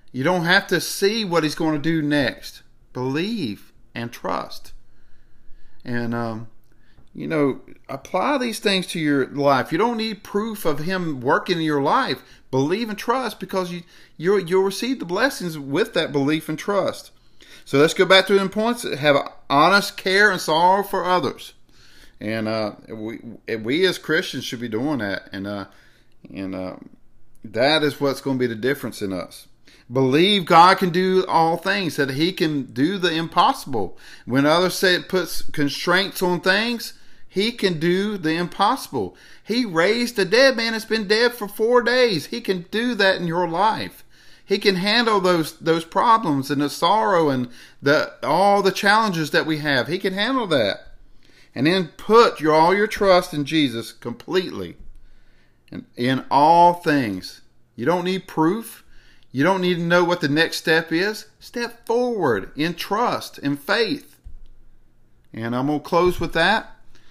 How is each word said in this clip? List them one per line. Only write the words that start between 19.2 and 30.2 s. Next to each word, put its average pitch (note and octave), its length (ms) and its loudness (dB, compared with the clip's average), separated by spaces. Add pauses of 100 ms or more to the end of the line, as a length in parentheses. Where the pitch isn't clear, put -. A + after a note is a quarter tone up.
honest F3+ 460 4
care G3 340 4
and F3+ 100 -2
sorrow F3+ 420 4
for F#3+ 220 -4
others. F3 500 0 (680)
And, A2 280 -4
uh, A2 280 -4 (120)
we, A2 320 -10 (400)
we C#3+ 260 0
as F3 120 0
Christians D#3 460 -4
should A#2 160 -8
be A#2+ 80 -6
doing B2+ 300 -2
that. G2 340 -6
And, G2 140 -8
uh, G2+ 200 -8 (680)
and, F#2+ 220 -10
uh, F#2 220 -10 (680)
that C3 380 2
is D3 180 -2
what's C#3 200 -2
gonna C3+ 180 -2
be B2+ 80 0
the A#2 80 -4
difference B2 480 -4
in G2 100 -4
us. - 360 -10 (440)
Believe D3+ 540 2